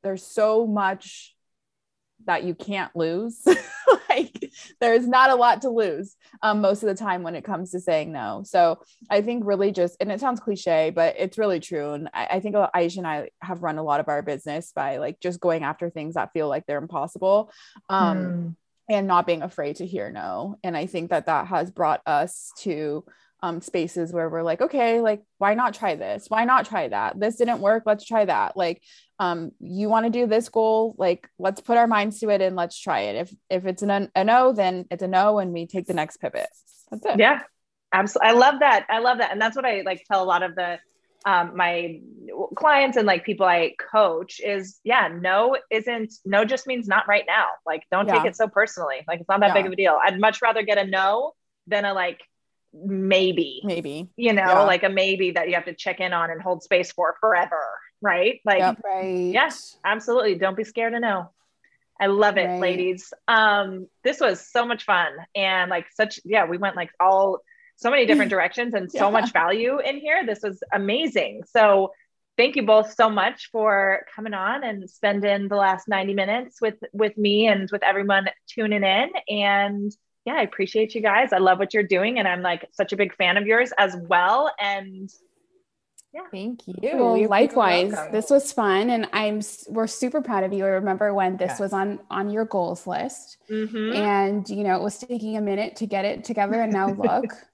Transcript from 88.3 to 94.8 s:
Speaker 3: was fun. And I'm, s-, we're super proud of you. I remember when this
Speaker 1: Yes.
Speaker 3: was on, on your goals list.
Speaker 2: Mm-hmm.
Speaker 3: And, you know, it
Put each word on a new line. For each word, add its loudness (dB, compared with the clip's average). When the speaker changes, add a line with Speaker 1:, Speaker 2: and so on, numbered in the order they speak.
Speaker 3:
was 4
fun. 2
And 0
I'm, 0
s-, -10
we're -2
super -2
proud -2
of -2
you. -2
I 2
remember 0
when 0
this -2
Speaker 1:
Yes. -6
Speaker 3:
was -4
on, -2
on -4
your -2
goals -4
list. -8
Speaker 2:
Mm-hmm. -6
Speaker 3:
And, 0
you -6
know, 0
it -4